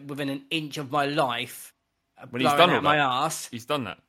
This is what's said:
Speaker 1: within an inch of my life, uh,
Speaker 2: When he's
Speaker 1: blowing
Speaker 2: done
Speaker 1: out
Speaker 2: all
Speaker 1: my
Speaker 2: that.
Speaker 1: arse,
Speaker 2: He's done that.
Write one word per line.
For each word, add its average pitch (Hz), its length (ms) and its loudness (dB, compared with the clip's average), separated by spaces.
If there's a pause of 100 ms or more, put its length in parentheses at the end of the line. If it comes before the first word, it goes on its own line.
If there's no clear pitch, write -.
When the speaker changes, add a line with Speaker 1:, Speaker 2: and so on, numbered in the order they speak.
Speaker 1:
within 139 220 -6
an 139 220 -6
inch 156 260 -4
of 139 140 -8
my 143 160 0
life, 123 680 -2 (480)
uh, - 100 -20
Speaker 2:
When 123 120 -2
he's 151 80 4
Speaker 1:
blowing 143 80 4
Speaker 2:
done 175 120 8
Speaker 1:
out - 60 2
Speaker 2:
all - 60 -2
Speaker 1:
my 147 140 4
Speaker 2:
that. 147 80 4
Speaker 1:
arse, 135 460 -2
Speaker 2:
He's 113 140 -10
done 143 200 -2
that. 92 140 -8 (100)